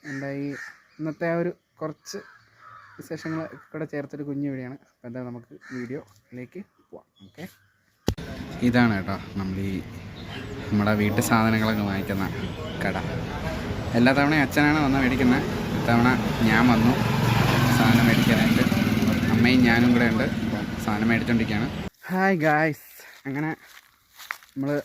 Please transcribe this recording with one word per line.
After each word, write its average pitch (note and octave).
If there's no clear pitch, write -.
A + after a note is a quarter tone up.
എൻ്റെ C#3
ഈ C#3+
ഇന്നത്തെ D#3
ആ -
ഒരു F3
കുറച്ച് D#3
വിശേഷങ്ങൾ D#3+
കൂടെ D#3
ചേർത്തൊരു C#3+
കുഞ്ഞു C#3+
വീഡിയോ C3
ആണ്. C#3
അപ്പോൾ -
എന്തായാലും B2
നമുക്ക് A#2+
വീഡിയോയിലേക്ക് B2
പോവാം. -
ഓക്കെ, D#3+
ഇതാണ് A#2+
കേട്ടോ F#2+
നമ്മൾ F#2+
ഈ F#2+
നമ്മുടെ G#2
വീട്ടു G#2
സാധനങ്ങളൊക്കെ A2
വാങ്ങിക്കുന്ന G2
കട. F#2+
എല്ലാ B2
തവണയും C#3+
അച്ഛനാണ് D3
വന്ന് C3+
മേടിക്കുന്നത്. B2+
ഇത്തവണ A#2+
ഞാൻ A2+
വന്നു A2+
സാധനം A#2
മേടിക്കാനായിട്ട്. -
അമ്മയും B2
ഞാനും A#2+
കൂടെ A#2+
ഉണ്ട്. A2
അപ്പം G#2
സാധനം A2
മേടിച്ചോണ്ടിരിക്കുകയാണ്. A2
ഹായ് F#3+
ഗായ്സ്, D3+
അങ്ങനെ D3
നമ്മൾ C3+